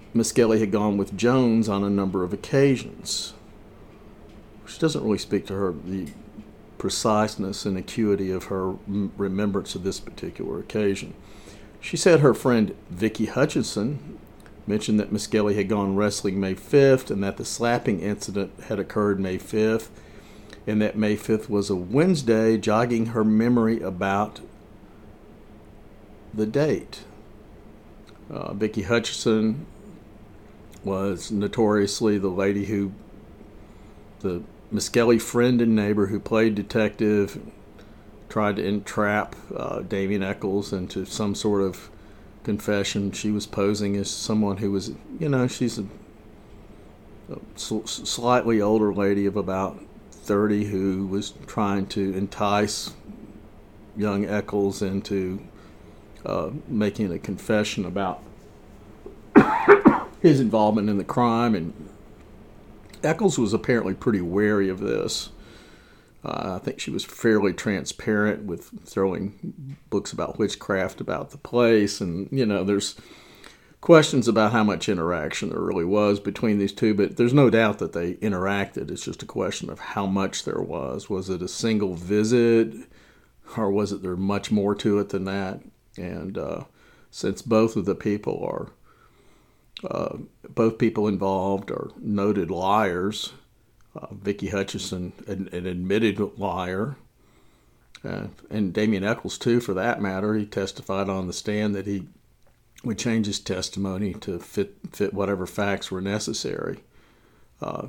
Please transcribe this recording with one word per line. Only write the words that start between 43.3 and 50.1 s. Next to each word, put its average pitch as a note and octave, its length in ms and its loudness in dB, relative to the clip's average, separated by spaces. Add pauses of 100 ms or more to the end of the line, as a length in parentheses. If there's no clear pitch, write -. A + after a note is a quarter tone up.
posing G2+ 520 0
as G2 120 -4
someone G#2 480 0
who G2 140 -2
was, G2+ 220 -4 (260)
you D#3+ 100 -2
know, B2+ 180 2
she's B2 300 -4
a, G#2+ 60 -4 (1500)
a - 80 -12 (180)
sl-, - 300 -6
slightly A#2+ 760 2
older G#2+ 320 4
lady G2+ 320 2
of G2 100 0
about F#2+ 440 -2 (300)
thirty G#2 560 2